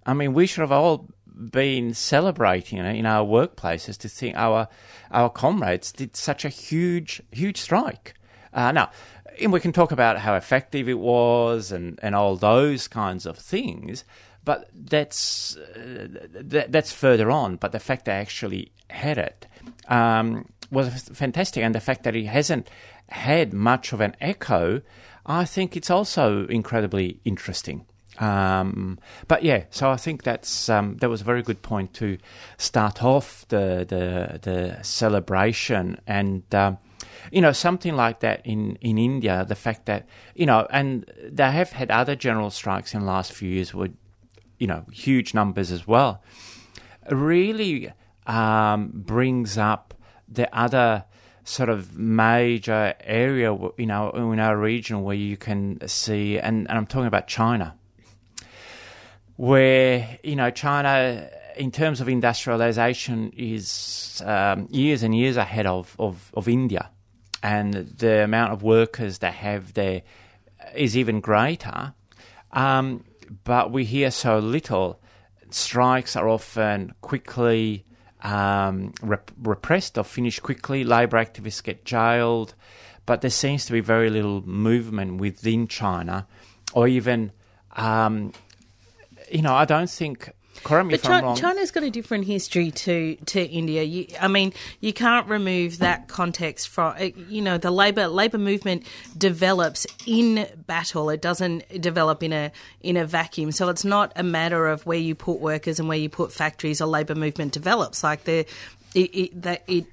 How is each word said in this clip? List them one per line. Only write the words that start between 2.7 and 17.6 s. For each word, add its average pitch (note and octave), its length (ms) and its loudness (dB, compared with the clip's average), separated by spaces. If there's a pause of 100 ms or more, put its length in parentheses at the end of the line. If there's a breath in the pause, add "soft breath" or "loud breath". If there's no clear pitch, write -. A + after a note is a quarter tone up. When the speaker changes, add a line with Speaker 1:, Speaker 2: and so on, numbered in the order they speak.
Speaker 1:
you F2 60 -4
know, F#2+ 60 -2
in A2+ 160 -2
our G#2+ 180 4
workplaces G#2 760 0
to A2 100 -12
think - 280 -8
our, A2 320 0 (420 loud breath)
our A#2 200 2
comrades C3 600 0
did C3+ 240 -10
such - 300 -4
a C#3+ 60 -6
huge, E3+ 720 -4 (100)
huge F#3 280 -4
strike. - 540 -2 (380 soft breath)
Uh, B2 200 2
now, D3 180 2 (500 loud breath)
and G#3 120 2
we C4 80 4
can E3+ 120 0
talk E3+ 180 4
about A#2 280 4
how G#2 160 0
effective C3 540 0
it B2 100 0
was A#2 760 2
and, F2 300 -8
and G#2 120 -2
all G2+ 220 4
those B2 520 4
kinds F#2+ 380 -6
of E2 120 -12
things, C3 680 -8 (420 soft breath)
but - 260 -2
that's, - 840 -4
uh, G#2+ 500 -14 (400)
th-, C#3 220 0
that's D3+ 220 2
further A#2 380 6
on. A#2 260 0
But G2+ 160 -6